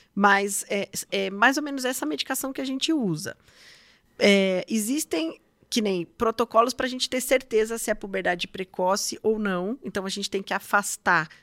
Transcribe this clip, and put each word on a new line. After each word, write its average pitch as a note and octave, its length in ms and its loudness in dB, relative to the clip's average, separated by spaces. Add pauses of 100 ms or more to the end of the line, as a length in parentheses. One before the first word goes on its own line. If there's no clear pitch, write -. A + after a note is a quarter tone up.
(120)
mas G3+ 560 2
é, G3+ 200 -2 (240)
é G3 180 -2
mais A#3 260 4
ou D4 60 -2
menos C#4 220 -6
essa B3+ 200 -4
medicação C4+ 480 -4
que C4+ 80 -8
a C4+ 60 -4
gente C4+ 260 -2
usa. F#3+ 440 -2 (840)
É, F#3+ 500 4
existem, C#4 720 -2 (300)
que A#3 100 0
nem F#3+ 240 0
protocolos A3+ 720 2
pra C4 120 -2
gente B3+ 220 -4
ter B3 140 -2
certeza A3+ 560 0
se - 120 -4
é G#3 40 0
puberdade F3+ 520 -4
precoce F#3 760 -2
ou A3 160 2
não. G3 440 -2
Então, G3 220 -6
a F#3+ 60 -6
gente G3+ 180 -6
tem G3 140 -4
que - 100 -8
afastar F#3 760 0 (120)